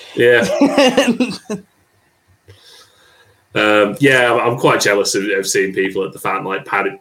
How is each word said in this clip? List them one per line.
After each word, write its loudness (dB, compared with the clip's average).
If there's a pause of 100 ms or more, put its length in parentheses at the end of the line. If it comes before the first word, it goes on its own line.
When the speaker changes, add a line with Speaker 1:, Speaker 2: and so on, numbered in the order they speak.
(160)
Speaker 1:
Yeah. 4
Speaker 2:
<laughs> 2 (2250)
Speaker 1:
Um, 2
yeah, 4
I'm, 0
I'm -6
quite 2
jealous 0
of, -2
of -2
seeing -2
people -4
at -10
the -20
fan, -6
like -8
Paddy, -4